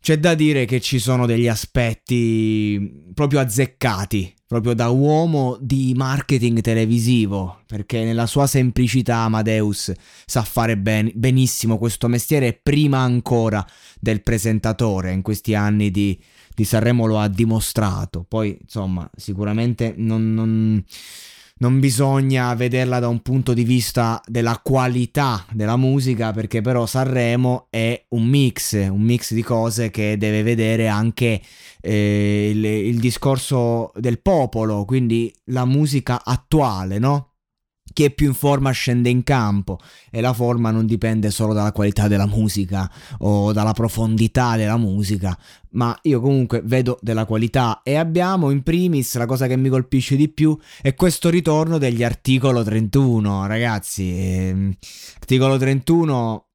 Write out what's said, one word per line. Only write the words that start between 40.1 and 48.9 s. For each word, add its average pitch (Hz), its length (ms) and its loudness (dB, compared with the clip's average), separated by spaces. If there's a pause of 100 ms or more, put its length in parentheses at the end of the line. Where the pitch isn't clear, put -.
e 113 100 -6
la 123 120 0
forma 120 380 0
non 113 140 2
dipende 110 460 0
solo 110 220 0
dalla 104 180 0
qualità 104 380 0
della 101 180 2
musica 101 640 -2 (280)
o 101 340 2
dalla 107 200 0
profondità 113 840 0
della 110 220 0
musica, 98 600 -2 (340)
ma 120 300 -2
io 135 180 2
comunque 127 440 0
vedo 123 380 0
della 110 220 -2
qualità. 113 600 0
E 135 100 -2
abbiamo 165 560 0
in 139 120 0
primis, 170 540 0